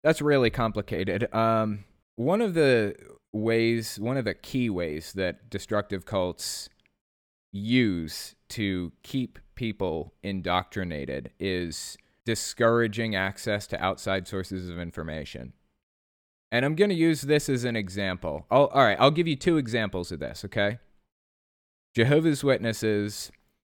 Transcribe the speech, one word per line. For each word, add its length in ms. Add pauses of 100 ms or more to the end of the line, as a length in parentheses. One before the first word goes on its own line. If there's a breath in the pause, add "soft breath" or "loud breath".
That's 180
really 280
complicated. 840
Um, 500 (320)
one 240
of 140
the 420 (360)
ways, 680
one 160
of 80
the 100
key 340
ways 440
that 360
destructive 560
cults 640 (840)
use 800 (140)
to 440 (120)
keep 340 (160)
people 680
indoctrinated 1160
is 580 (280 soft breath)
discouraging 920
access 540
to 140
outside 440
sources 420
of 100
information. 760 (960)
And 140
I'm 100
gonna 200
use 280
this 260
as 160
an 120
example. 720
I'll, 160
all 160
right, 160
I'll 120
give 180
you 80
two 200
examples 540
of 80
this, 260
okay? 340 (1160)
Jehovah's 480
Witnesses 880 (400)